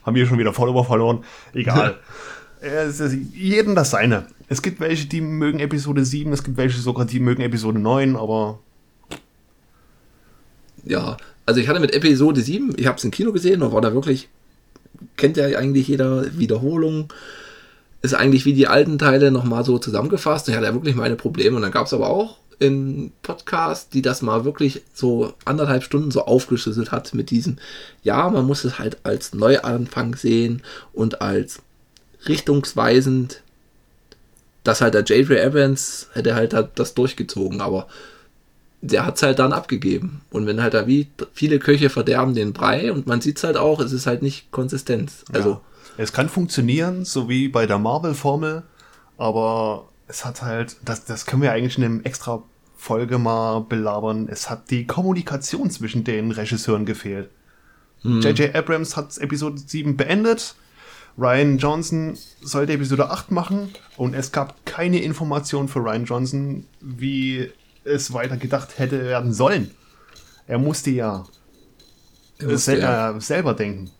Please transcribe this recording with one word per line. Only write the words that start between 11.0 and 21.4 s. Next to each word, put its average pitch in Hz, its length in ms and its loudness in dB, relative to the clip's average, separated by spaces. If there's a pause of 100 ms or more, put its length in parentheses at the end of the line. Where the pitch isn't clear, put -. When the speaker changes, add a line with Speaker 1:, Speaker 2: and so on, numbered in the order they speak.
Speaker 2:
also 120 140 4
ich 117 80 2
hatte 165 120 2
mit 147 140 2
Episode 143 480 6
sieben, 202 360 -2
ich 127 100 2
hab's - 160 -2
im 113 80 0
Kino 214 200 0
gesehen 180 300 2
und 117 100 2
war 110 100 4
da 110 120 2
wirklich, 131 360 0 (880)
kennt 156 200 4
ja 143 80 2 (120)
eigentlich 135 300 2
jeder, 131 500 0
Wiederholung, 156 760 0 (880)
ist 127 120 0
eigentlich 135 320 2
wie 143 80 4
die 135 140 6
alten 147 300 4
Teile 139 340 6
nochmal 120 340 0
so 123 120 2
zusammengefasst. 147 680 -2
Und 117 60 0
ich 113 40 0
hatte 110 100 0
ja 104 60 0
wirklich 143 220 0
meine 117 220 0
Probleme. - 400 0